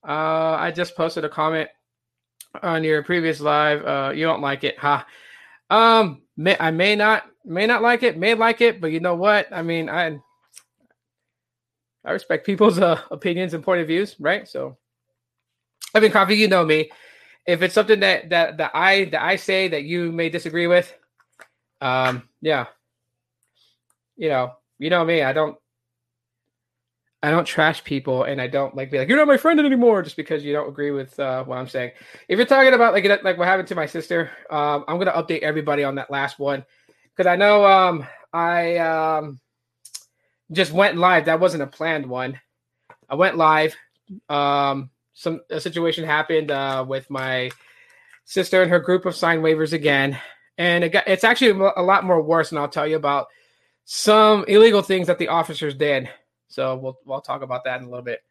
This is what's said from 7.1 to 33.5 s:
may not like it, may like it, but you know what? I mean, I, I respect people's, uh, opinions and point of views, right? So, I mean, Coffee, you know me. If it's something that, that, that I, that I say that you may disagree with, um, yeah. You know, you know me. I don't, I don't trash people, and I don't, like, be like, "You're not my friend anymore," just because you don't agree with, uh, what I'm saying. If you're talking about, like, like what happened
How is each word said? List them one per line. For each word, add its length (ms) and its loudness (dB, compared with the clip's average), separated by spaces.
may 220 -4
not 160 0
like 200 2
it, 140 0
may 180 0
like 260 0
it, 200 2
but 100 -4
you 100 -4
know 140 -2
what? 380 0
I 100 -8
mean, 260 -4
I, 300 -4
I 80 -6
respect 340 -6
people's, 320 2
uh, 220 2
opinions 440 -6
and 100 -8
point 160 0
of 60 -4
views, 320 -4
right? 300 -4
So, 280 -12
I 60 6
mean, 100 4
Coffee, 260 2
you 120 4
know 160 4
me. 260 0
If 160 0
it's 120 -2
something 260 4
that, 300 0
that, 280 0
that 160 -4
I, 320 2
that 160 -4
I 140 0
say 320 -2
that 160 -4
you 280 -6
may 160 -4
disagree 380 -4
with, 260 2
um, 480 -2
yeah. 260 -2
You 120 -4
know, 240 -2
you 120 -4
know 140 2
me. 180 0
I 100 -2
don't, 240 -2
I 80 0
don't 160 2
trash 360 0
people, 420 -4
and 160 -6
I 80 -6
don't, 280 -4
like, 140 -10
be 80 -2
like, 100 -4
"You're 80 4
not 100 4
my 120 6
friend 200 2
anymore," 440 4
just 140 -12
because 280 -6
you 80 -4
don't 160 -4
agree 220 -6
with, 280 -8
uh, 260 -4
what 120 -10
I'm 120 -10
saying. 240 -8
If 80 -2
you're 100 2
talking 280 6
about, 180 6
like, 120 2
like 140 0
what 100 0
happened 200 0